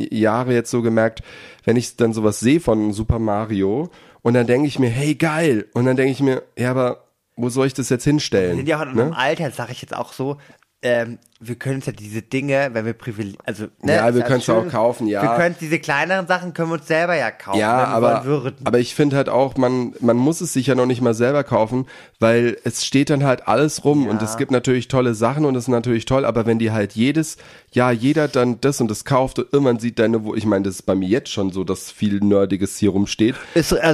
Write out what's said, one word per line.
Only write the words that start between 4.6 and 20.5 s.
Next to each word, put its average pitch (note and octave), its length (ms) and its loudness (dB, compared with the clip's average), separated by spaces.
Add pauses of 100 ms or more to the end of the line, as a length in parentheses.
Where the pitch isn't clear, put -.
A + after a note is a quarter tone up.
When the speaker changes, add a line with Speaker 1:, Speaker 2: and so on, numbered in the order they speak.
Speaker 1:
ich C3+ 120 -4
mir, B2+ 100 2
hey, C#3 280 -2
geil. D#3 580 0
Und B2 100 0
dann B2+ 120 2
denk C3 140 2
ich C3 100 -6
mir, C3 220 0 (140)
ja, B2 140 -2
aber B2+ 340 -2 (320)
wo A#2+ 140 -4
soll C3+ 160 0
ich C3+ 80 -4
das C3 160 -6
jetzt B2 140 0
hinstellen? A2 480 2
Speaker 2:
Wir F2 60 -2
sind F2+ 100 -4
ja D3+ 100 0
auch D#3 80 -4
in C3 80 -12
Speaker 1:
Ne? A2+ 80 2
Speaker 2:
einem D#3+ 100 0
Alter, D3 380 -2
sag A#2+ 200 -10
ich - 120 -14
jetzt - 120 -12
auch - 200 -8
so, C#3 240 -6 (420)
ähm, A#2+ 380 -2 (220)
wir A2+ 160 -10
können C3+ 200 -6
uns C3+ 100 -8
ja B2+ 60 -6
diese G#2 300 -10
Dinge, C3+ 500 -2
wenn A2 140 -4
wir A2+ 80 -4
privile-, G#2 500 -10
also, G#2 200 -8 (180)
ne, C#3+ 140 2
Speaker 1:
Ja, A2 120 2
Speaker 2:
ist A#2+ 60 2
Speaker 1:
wir B2 80 4
Speaker 2:
ja A#2+ 40 -2
Speaker 1:
können's B2 180 0
Speaker 2:
schön. A#2 100 2
Speaker 1:
auch A2+ 160 0
kaufen, A#2 380 0
ja. G2+ 140 0
Speaker 2:
Wir A2 140 0
können F3 240 0
diese D#3+ 180 -2
kleineren D#3+ 480 -2
Sachen F3 280 -2
können E3 160 -2
wir E3 40 -2
uns D#3 120 -8
selber E3 300 0
ja A#2 140 0
kaufen, G2+ 280 -4
Speaker 1:
Ja, A#2 240 2
Speaker 2:
wenn A2 80 0
wir G#2 60 -2
Speaker 1:
aber, A#2 180 4
Speaker 2:
wollen C3 300 -2
würden. C3 120 -6 (100)
Speaker 1:
aber A#2 120 2
ich B2 160 -2
find D3 180 2
halt C#3 160 0
auch, B2+ 280 0
man, B2+ 440 0
man A#2 160 4
muss C#3+ 240 0
es F3 140 -6